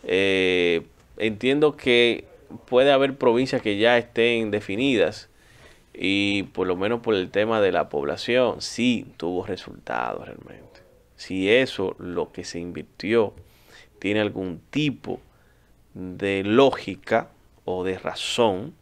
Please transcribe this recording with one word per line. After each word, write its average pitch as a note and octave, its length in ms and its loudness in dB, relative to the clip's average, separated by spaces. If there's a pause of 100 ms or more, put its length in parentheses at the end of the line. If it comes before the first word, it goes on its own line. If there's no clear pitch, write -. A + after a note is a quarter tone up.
Eh, F#2 800 2 (300)
entiendo C3 600 0
que A#2+ 500 2 (400)
puede C3+ 260 4
haber C3+ 240 2
provincias B2+ 440 2
que G#2 160 -2
ya A#2 220 4
estén A#2 520 0
definidas G#2 800 0 (640)
y G2+ 520 -2
por F#2 240 -4
lo F2+ 80 -2
menos A2 240 -4
por A2 140 -2
el F#2 160 -2
tema A2 300 0
de F#2+ 120 2
la D#2 160 0
población F2 760 -2
sí A#2+ 440 -2 (100)
tuvo F2+ 280 -4
resultados A#1+ 800 -8
realmente. - 560 -20 (360)
Si F#2+ 340 -2
eso, A#2+ 480 2
lo F2 340 -6
que F2+ 120 -14
se - 160 -10
invirtió, G2 760 -2 (640)
tiene G#2 220 0
algún F#2+ 400 -4 (100)
tipo C3+ 500 -4 (720)
de F#2+ 520 -4
lógica A2+ 840 2 (340)
o F#2 180 -4
de F#2 160 -4
razón A2+ 840 -2